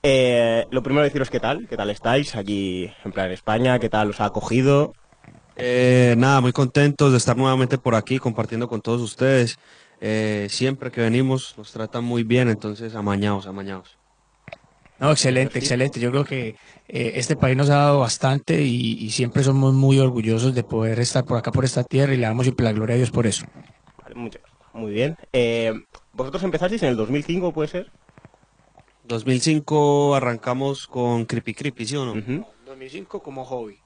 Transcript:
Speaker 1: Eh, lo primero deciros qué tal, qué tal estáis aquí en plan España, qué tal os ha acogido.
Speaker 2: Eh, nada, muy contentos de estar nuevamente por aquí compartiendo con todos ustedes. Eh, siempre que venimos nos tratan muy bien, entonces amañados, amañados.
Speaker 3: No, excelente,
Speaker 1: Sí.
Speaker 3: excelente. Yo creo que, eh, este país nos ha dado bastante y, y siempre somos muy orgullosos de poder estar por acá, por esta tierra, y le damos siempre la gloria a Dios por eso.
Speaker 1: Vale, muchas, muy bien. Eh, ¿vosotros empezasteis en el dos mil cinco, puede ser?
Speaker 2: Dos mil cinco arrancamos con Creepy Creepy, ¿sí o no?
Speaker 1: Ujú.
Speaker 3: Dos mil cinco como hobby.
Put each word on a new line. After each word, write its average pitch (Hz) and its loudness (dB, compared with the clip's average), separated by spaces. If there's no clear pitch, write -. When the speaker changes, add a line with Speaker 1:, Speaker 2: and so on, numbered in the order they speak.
Speaker 1:
Eh, 120 4
lo 127 -2
primero 143 2
deciros 139 -2
qué 127 -4
tal, 151 -4
qué 113 -8
tal 104 -4
estáis 123 -2
aquí 98 -4
en 98 -10
plan 95 -4
España, 120 0
qué 117 -2
tal 107 0
os 104 -8
ha 107 0
acogido. 131 2
Speaker 2:
Eh, 123 4
nada, 135 6
muy 123 2
contentos 143 4
de 123 6
estar 117 2
nuevamente 131 2
por 120 0
aquí 131 0
compartiendo 117 -4
con 113 -6
todos 117 -2
ustedes. 123 2
Eh, 107 -2
siempre 131 -4
que - -8
venimos 127 0
nos 107 -20
tratan 113 -8
muy 120 -2
bien, 120 4
entonces 110 -6
amañados, 101 -2
amañados. 95 -12
Speaker 3:
No, 143 2
excelente, 131 0
Speaker 1:
Sí. 135 -2
Speaker 3:
excelente. 131 -2
Yo 120 0
creo 139 0
que, 123 -8
eh, 120 -6
este 123 -2
país 131 2
nos 139 2
ha 143 4
dado 143 4
bastante 139 0
y, 120 0
y 107 -8
siempre 123 0
somos 135 4
muy 135 6
orgullosos 123 2
de 120 0
poder 113 0
estar 123 0
por 120 -2
acá, 117 -4
por 131 0
esta 127 0
tierra, 135 0
y 127 0
le 117 0
damos 117 0
siempre 127 0
la 113 2
gloria 110 -2
a 123 2
Dios 123 0
por 117 0
eso. - -4
Speaker 1:
Vale, - -20
muchas, 117 -14
muy 110 -10
bien. 131 -2
Eh, 117 0
¿vosotros 135 -6
empezasteis 185 -2
en 143 2
el 123 0
dos 110 -4
mil 143 -2
cinco, 175 -2
puede 151 -4
ser? 180 -10
Speaker 2:
Dos 113 -6
mil 127 2
cinco 147 2
arrancamos 131 -4
con 120 -2
Creepy 113 -6
Creepy, 135 -8
¿sí 131 -6
o 135 -4
no? 113 -8
Speaker 1:
Ujú. 123 -6
Speaker 3:
Dos 131 -20
mil 131 -18
cinco 185 -14
como 135 -14
hobby. 120 -10